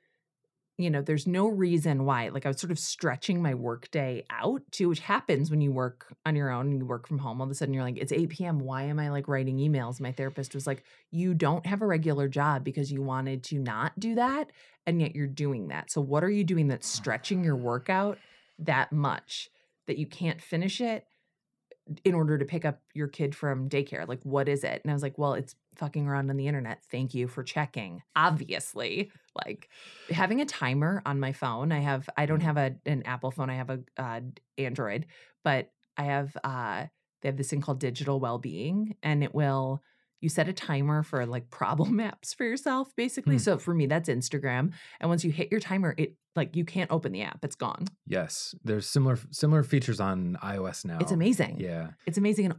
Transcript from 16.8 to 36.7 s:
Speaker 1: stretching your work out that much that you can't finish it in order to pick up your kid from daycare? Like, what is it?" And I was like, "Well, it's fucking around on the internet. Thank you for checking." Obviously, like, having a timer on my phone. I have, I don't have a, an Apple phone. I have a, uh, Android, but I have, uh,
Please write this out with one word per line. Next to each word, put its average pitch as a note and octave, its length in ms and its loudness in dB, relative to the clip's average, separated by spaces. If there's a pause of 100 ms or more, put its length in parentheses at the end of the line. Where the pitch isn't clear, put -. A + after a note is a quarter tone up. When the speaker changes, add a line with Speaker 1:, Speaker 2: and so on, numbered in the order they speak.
Speaker 1:
stretching A2+ 560 -2
your D3+ 120 4
work B2 320 -2
out G3 300 0 (400)
that D3+ 340 2
much D3 560 -2 (380)
that - 120 -2
you D3 80 -2
can't E3 360 -4
finish F3+ 380 -2
it A3+ 260 -2 (960)
in F#3 100 8
order D#3 220 4
to C#3 80 0
pick E3 200 -2
up D3 180 -2 (120)
your D3 140 -2
kid C#3+ 260 -2
from C3+ 360 -2
daycare? C#3 360 -2
Like, B2+ 180 -8
what C#3 220 2
is C#3+ 160 2
it?" - 220 -2
And D3+ 60 0
I D3 40 2
was C#3+ 80 0
like, C#3+ 140 -4
"Well, C#3+ 180 2
it's - 200 -6 (220)
fucking D3 320 -2
around C#3 220 0
on C#3 60 0
the C#3 120 0
internet. B2+ 420 -4
Thank B2+ 240 -2
you B2 140 0
for B2 140 -8
checking." A2 600 -6 (120)
Obviously, D#3 960 0 (340)
like, - 240 -10 (420)
having F#3+ 300 2
a C#4+ 60 0
timer D3+ 580 0
on C#3 160 0
my C3+ 120 -2
phone. C3 400 -2
I D3 80 2
have, C#3 360 0
I D3+ 100 2
don't D#3 140 2
have D#3 160 2
a, C3+ 180 2 (120)
an C#3 180 0
Apple B2+ 260 -4
phone. C3 200 -2
I B2+ 60 -4
have B2+ 140 -4
a, C3 100 -4 (180)
uh, A#2+ 220 -6 (360)
Android, B2+ 480 -2 (400)
but C#3 260 2 (280)
I D3 60 -2
have, C#3+ 380 -2
uh, B2 440 -4 (340)